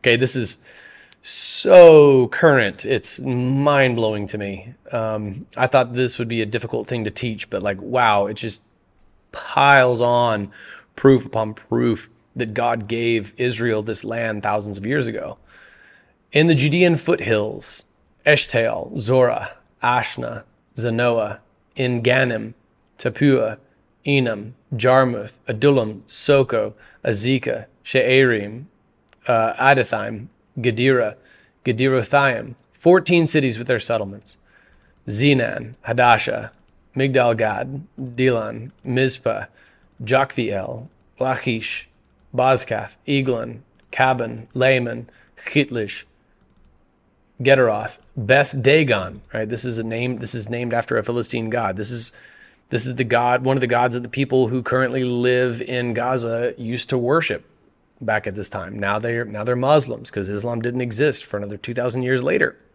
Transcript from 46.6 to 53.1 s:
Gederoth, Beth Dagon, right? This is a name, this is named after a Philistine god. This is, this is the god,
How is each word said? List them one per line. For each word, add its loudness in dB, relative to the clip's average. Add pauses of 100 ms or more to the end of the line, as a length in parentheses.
Gederoth, 2 (160)
Beth 2
Dagon, 2 (120)
right? -4
This -8
is -4
a -6
name, -4
this -8
is -10
named -6
after -2
a -2
Philistine -4
god. -4
This -4
is, -4 (580)
this -4
is -6
the -2
god, 0